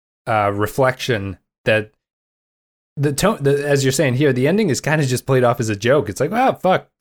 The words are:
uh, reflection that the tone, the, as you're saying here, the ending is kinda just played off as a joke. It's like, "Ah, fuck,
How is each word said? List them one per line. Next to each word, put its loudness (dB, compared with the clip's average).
uh, 2
reflection -2
that 0
the 0
tone, 0
the, 0
as 2
you're 2
saying 0
here, 2
the 0
ending 0
is -2
kinda 0
just -4
played 2
off 2
as -4
a -2
joke. 2
It's -8
like, -2
"Ah, 2
fuck, 0